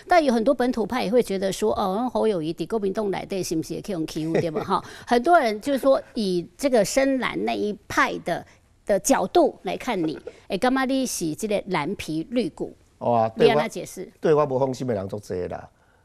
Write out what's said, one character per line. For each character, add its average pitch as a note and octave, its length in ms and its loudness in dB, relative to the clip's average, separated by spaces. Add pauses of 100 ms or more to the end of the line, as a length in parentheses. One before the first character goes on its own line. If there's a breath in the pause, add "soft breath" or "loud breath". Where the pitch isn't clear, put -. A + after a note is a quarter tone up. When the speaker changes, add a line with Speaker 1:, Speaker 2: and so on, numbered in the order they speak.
Speaker 1:
但 E4+ 160 6
有 C4 80 4
很 A#3 100 2
多 C4 100 4
本 B3 200 0
土 A3+ 120 -4
派 A#3 200 -4
也 F#3 60 -2
会 A#3+ 120 6
觉 G3 160 -4
得 F#3+ 140 -2
说， G#3+ 220 0
哦， A3 380 -2
侯 A3 140 2
友 F#3+ 160 0
宜 D#3+ 100 -2
在 D#3+ 140 -6
国 A3+ 100 -2
民 G3 160 -2
党 G#3+ 160 -2
内 E3 180 -4
底 F#3+ 140 -4
是 F3 140 -4
不 D#3+ 80 0
是 E3+ 120 -10
也 D#3+ 60 -6
可 G#3+ 100 -8
以 G3 40 -4
用 D#3+ 100 -4
欺 D#3 220 -6
负， D#3+ 80 -2
对 E3 160 0
吧？ D3+ 140 -4
哈， F#3+ 200 0 (100)
Speaker 2:
<laughs> - 120 -20
Speaker 1:
很 B3 160 4
多 E4+ 160 6
人 G#3+ 220 0
就 C#4+ 120 -2
是 C4 60 0
说， C4+ 220 4 (140)
以 F3+ 420 -2
这 C#4 120 -2
个 A#3 160 4
深 C4+ 360 2
蓝 F#3+ 240 -2
那 A3+ 120 -2
一 G#3 160 -2 (140)
派 B3 340 0
的， E3 240 -4 (400 soft breath)
的 G3 140 2
角 G3 300 2
度 D#4+ 340 4
来 F3+ 140 -4
看 A3 260 -4
你， D#3 160 -4 (300 loud breath)
哎， G3+ 100 -2
干 B3+ 140 2
嘛 C4 120 0
你 C4 220 0
是 D#3 300 -4
这 A3 100 -6
个 G3+ 220 -2
蓝 F3 260 -2
皮 D#3+ 360 -6
绿 A#3+ 200 -2
骨？ - 240 -10 (240)
Speaker 2:
哦 A#2+ 160 0
啊， A2+ 140 4
对 A3+ 180 4
我， - 20 6
Speaker 1:
你 - 20 -
要 - 40 4
怎 D3 80 2
么 A3+ 60 -6
解 D#3+ 180 -10
释？ - 240 -14 (100)
Speaker 2:
对 E3 140 4
我 D3 100 4
不 C3 140 -2
放 C3 160 0
心 C3+ 140 -8
的 A#2+ 40 0
人 G2 160 -4
足 G#2+ 120 -8
多 G2 160 -8 (100)
啦。 - 240 -12 (340 soft breath)